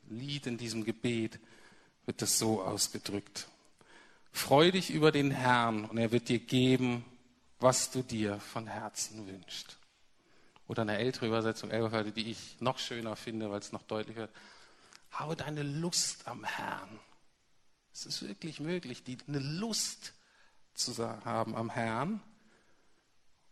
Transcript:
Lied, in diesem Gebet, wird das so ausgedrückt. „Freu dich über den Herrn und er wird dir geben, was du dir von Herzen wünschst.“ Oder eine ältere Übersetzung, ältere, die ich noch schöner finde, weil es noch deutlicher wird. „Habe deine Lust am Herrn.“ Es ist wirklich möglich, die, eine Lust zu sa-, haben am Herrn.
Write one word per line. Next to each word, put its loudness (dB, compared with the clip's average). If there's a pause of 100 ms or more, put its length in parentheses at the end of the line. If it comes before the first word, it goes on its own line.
Lied, -6
in -2
diesem -4
Gebet, 0 (680)
wird -4
das 2
so 4
ausgedrückt. -2 (840)
„Freu 8
dich 2
über 6
den 4
Herrn 4
und -2
er 4
wird 4
dir 4
geben, 4 (560)
was 6
du -2
dir -2
von -8
Herzen -8
wünschst.“ -12 (920)
Oder -2
eine 0
ältere 0
Übersetzung, 0
ältere, 0
die -4
ich -12
noch 0
schöner -6
finde, -6
weil -2
es -10
noch -10
deutlicher -6
wird. -8 (800)
„Habe -6
deine -4
Lust -2
am -8
Herrn.“ -6 (960)
Es -12
ist -4
wirklich -8
möglich, -4
die, -8 (100)
eine -2
Lust -4 (600)
zu -2
sa-, -4
haben 0
am -2
Herrn. -2 (1300)